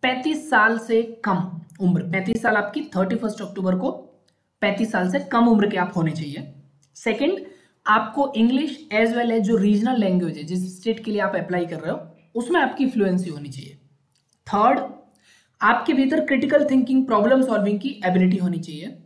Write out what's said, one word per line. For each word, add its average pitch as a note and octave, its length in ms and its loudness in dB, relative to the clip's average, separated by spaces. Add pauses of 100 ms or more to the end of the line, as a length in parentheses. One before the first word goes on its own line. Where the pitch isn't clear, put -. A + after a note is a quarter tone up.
पैंतीस B3+ 480 -2
साल A3+ 280 4
से A3+ 240 0 (220)
कम F#3 360 -2 (200)
उम्र, F3+ 220 2
पैंतीस F#3+ 400 -2
साल A3 140 2
आपकी G#3 240 -2
थर्टी F#3+ 360 -2
फर्स्ट G#3+ 260 -4
October F#3 340 -2
को, - 320 -6 (520)
पैंतीस G3+ 320 -2
साल F#3 180 0
से F#3 100 0
कम A#3 280 2
उम्र G#3 220 4
के G3 60 -4
आप F3+ 200 -2
होने D#3+ 140 0
चाहिए। D3 440 -10 (400)
Second, C#4+ 460 -2 (460)
आपको C4+ 520 0
English C4 320 2 (240)
as A3+ 140 2
well A#3+ 220 -2
as A3+ 80 2
जो A3 180 2
regional G#3 400 2
language F3+ 420 0
है, D3 60 -10
जिस F#3 360 -8
state A3 240 -4
के A3 60 -6
लिए G#3 100 -2
आप G3 160 -2
apply F3 300 -4
कर E3 100 -8
रहे D#3 160 -6
हो, - 160 -10 (260)
उसमें C#4 260 0
आपकी C4+ 260 0
fluency F3+ 440 0
होनी C#3+ 180 -12
चाहिए। - 300 -16 (680)
Third, A3 320 4 (840)
आपके A#3 300 2
भीतर C4+ 320 2
critical C#4+ 460 2
thinking, C4 360 2
problem B3+ 360 4
solving G#3 380 0
की - 240 -8
ability F#3 320 4
होनी F3+ 220 -2
चाहिए D#3+ 480 -12